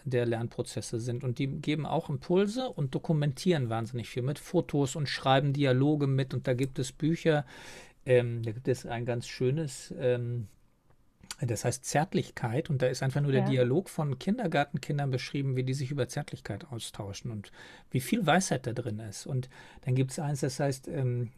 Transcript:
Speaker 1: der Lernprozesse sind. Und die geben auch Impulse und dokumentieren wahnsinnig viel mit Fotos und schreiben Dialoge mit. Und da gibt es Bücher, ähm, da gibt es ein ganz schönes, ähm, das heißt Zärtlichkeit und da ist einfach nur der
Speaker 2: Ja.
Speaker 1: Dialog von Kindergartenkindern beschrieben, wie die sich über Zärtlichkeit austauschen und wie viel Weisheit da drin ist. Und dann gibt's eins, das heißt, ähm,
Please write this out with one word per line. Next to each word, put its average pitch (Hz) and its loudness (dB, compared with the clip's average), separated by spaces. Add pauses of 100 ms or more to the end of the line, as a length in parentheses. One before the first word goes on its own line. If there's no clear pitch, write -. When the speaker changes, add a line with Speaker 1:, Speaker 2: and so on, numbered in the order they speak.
Speaker 1:
der 123 2
Lernprozesse 117 -4
sind. 120 -4
Und 123 -2
die 139 0
geben 147 -2
auch 147 -2
Impulse 202 2
und 139 -4
dokumentieren 147 2
wahnsinnig 113 -4
viel 127 -4
mit 139 -2
Fotos 147 0
und 147 -2
schreiben 139 4
Dialoge 143 4
mit. 135 2
Und 127 -2
da 131 4
gibt 131 -2
es 127 -4
Bücher, 156 2 (640)
ähm, 120 4
da 113 -2
gibt 120 -4
es 127 0
ein 117 -4
ganz 120 -2
schönes, 139 -2
ähm, 120 0 (920)
das 110 -2
heißt 120 -2
Zärtlichkeit - -2
und 135 0
da 131 4
ist 127 0
einfach 139 0
nur 143 2
der 131 4
Speaker 2:
Ja. 131 2
Speaker 1:
Dialog 131 4
von 143 -2
Kindergartenkindern 151 0
beschrieben, 135 -2
wie 131 0
die 131 0
sich 135 -2
über 135 0
Zärtlichkeit - -8
austauschen 107 -8
und 104 -10 (400)
wie 135 0
viel 214 0
Weisheit 180 4
da 113 -2
drin 113 -4
ist. 107 -12
Und 131 -2 (360)
dann 127 2
gibt's 131 0
eins, 147 -2
das 143 -2
heißt, 139 0
ähm, 123 -2